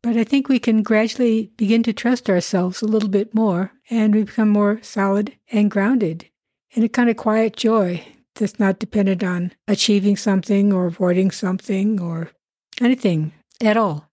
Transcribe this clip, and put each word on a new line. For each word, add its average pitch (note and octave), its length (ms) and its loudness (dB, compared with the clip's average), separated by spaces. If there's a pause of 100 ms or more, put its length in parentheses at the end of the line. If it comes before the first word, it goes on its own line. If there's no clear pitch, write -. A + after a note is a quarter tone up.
But A#3 160 -2
I A3+ 80 2
think C#4 240 0
we C4 100 2
can A3 240 2
gradually A3 720 0
begin A3+ 280 2
to A3+ 80 -2
trust A#3+ 380 -2
ourselves F#3 500 0
a A3 60 -4
little G#3+ 220 0
bit G#3 260 -2
more, G3 380 0 (180)
and G#3+ 240 2
we G#3+ 100 2
become G#3+ 240 0
more G#3 340 2
solid G3 500 -2 (180)
and G#3 200 2
grounded G3+ 560 -2 (440)
in A3 120 -2
a A#3 60 2
kind A#3+ 220 2
of A3+ 60 -2
quiet A3 400 -2
joy G3+ 480 0 (300)
that's - 240 -4
not G3 200 0
dependent G3 440 -2
on F3+ 300 -4 (160)
achieving G3+ 480 2
something G3 560 0
or F3+ 140 0
avoiding F3+ 440 0
something F#3+ 680 -4
or E3 300 -8 (500)
anything G3 520 0 (280)
at A3 160 2
all. F3+ 360 -2